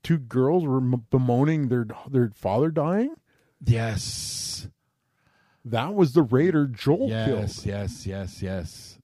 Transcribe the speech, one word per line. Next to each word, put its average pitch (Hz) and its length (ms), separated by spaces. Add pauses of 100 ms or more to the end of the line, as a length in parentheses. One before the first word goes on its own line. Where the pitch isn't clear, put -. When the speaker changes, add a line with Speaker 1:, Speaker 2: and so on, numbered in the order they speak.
Speaker 1:
two 165 160
girls 131 460
were 135 140
m-, 123 320
bemoaning 135 580
their, 120 180 (220)
their 123 260
father 120 360
dying. 185 440 (500)
Speaker 2:
Yes. - 1040 (960)
Speaker 1:
That 120 300
was 175 200
the 165 80
raider 147 440
Joel 143 440
Speaker 2:
Yes, 110 160 (360)
Speaker 1:
killed. - 40
Speaker 2:
yes, 101 400
yes, 98 360
yes. 92 600